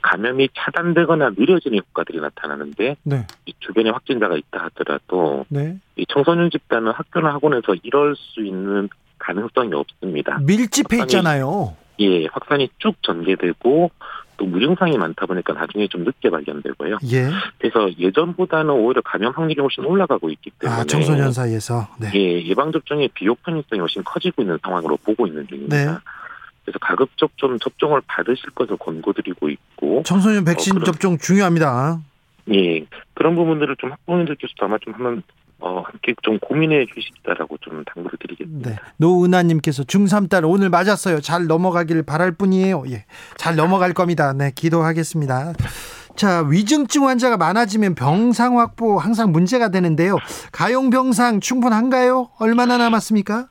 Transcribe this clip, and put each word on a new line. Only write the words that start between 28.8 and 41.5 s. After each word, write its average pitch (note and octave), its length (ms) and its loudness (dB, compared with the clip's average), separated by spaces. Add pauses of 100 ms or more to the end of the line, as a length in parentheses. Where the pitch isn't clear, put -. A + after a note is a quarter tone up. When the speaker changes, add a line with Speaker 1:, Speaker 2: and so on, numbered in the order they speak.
Speaker 1:
있고, E2+ 540 -4
Speaker 2:
청소년 G3 420 2
백신 F3 260 0
Speaker 1:
어, - 80 2
그런 D#3 60 -2
Speaker 2:
접종 F3 320 0
중요합니다. D#3+ 800 2 (540)
Speaker 1:
예, F2 320 2 (260)
그런 E3 240 2
부분들을 D3+ 420 0
좀 B2+ 140 -8
학부모님들께서도 D3+ 720 -4
아마 G#2+ 140 -2
좀 A2 160 -12
한번, A#2+ 280 -6 (360)
어, F2+ 240 -6
함께 - 400 -6
좀 G#2+ 160 0
고민해 D3+ 480 0
주시기바라고 E2 720 -8
좀 D#2 260 -14
당부를 E2+ 340 -12
드리겠습니다. C3+ 520 -10
Speaker 2:
네. G#2+ 60 -8 (200)
노은하님께서 E3+ 880 2
중삼 G3 440 2
딸 F3 180 2
오늘 F#3+ 240 4
맞았어요. F3+ 500 2
잘 E3+ 260 -2
넘어가길 E3+ 560 2